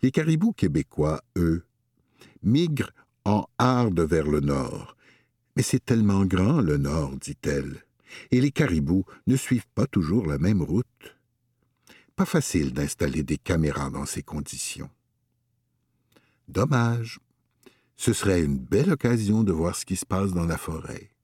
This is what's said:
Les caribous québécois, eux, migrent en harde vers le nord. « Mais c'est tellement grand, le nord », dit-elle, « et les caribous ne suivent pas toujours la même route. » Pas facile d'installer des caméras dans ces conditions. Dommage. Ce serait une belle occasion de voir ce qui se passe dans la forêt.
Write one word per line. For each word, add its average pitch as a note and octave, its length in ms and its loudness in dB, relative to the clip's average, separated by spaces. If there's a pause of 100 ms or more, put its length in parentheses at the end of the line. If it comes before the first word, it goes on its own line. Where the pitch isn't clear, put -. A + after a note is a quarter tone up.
Les C3 100 2
caribous D#3+ 420 2
québécois, D#2 680 -2 (120)
eux, E2+ 280 0 (800)
migrent C#3 480 0 (340)
en G#2 220 0 (100)
harde A#2+ 420 2
vers D#2+ 280 2
le D2+ 120 2
nord. « C#2 560 -4 (600)
Mais C3 80 0
c'est - 200 0
tellement G2+ 420 4
grand, F#2+ 360 2
le D2+ 160 2
nord », C#2 440 -2
dit-elle, « C#2 640 -6 (460)
et B2 100 4
les C#3+ 100 2
caribous F2+ 540 0 (200)
ne C3 100 4
suivent - 380 -2
pas A2+ 140 0
toujours F#2 400 0
la C#2+ 100 -2
même F2+ 240 2
route. » - 560 -4 (1000)
Pas F#3+ 100 0
facile D2+ 480 0
d'installer C#2+ 500 -2
des C#2+ 140 -2
caméras C#2+ 520 0
dans C2+ 160 -8
ces - 160 -8
conditions. - 680 -10 (1600)
Dommage. A#2+ 720 0 (760)
Ce - 160 0
serait F#2 320 2
une C#2+ 140 0
belle G#2 340 0
occasion A2+ 520 2
de G2 80 0
voir E2 240 0
ce - 100 -8
qui F#2+ 100 -4
se - 100 -8
passe F#2+ 280 -2
dans E2+ 120 -2
la D#2+ 120 -2
forêt. - 520 -12 (140)